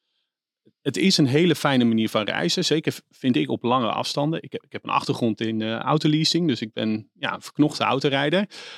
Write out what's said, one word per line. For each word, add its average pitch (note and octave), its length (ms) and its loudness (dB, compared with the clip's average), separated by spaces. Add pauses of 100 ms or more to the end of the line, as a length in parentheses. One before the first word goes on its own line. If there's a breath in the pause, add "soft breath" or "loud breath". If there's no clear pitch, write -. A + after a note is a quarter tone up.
(800)
het - 140 -4
is F#3 200 2
een D3+ 100 4
hele D3+ 280 4
fijne C3 300 2
manier A2 260 2
van G#2+ 140 0
reizen. E3 400 -2
Zeker D3 280 0
v-, - 60 -14 (120)
vind - 260 0
ik C#3+ 140 0
op A2+ 120 -4
lange A#2+ 280 0
afstanden. D3 520 -4
Ik - 100 -14
heb, - 120 -10
ik - 80 -20
heb - 120 -12
een A#2 60 -10
achtergrond A#2+ 500 -2
in, A2 220 -2
eh, A2 160 -4
autoleasing. D#3 680 2
Dus A#2+ 120 0
ik A2 120 -6
ben, A2 420 -4
ja, - 200 -4
een - 80 -12
verknochte - 420 0
autorijder. C#3 640 2 (300 loud breath)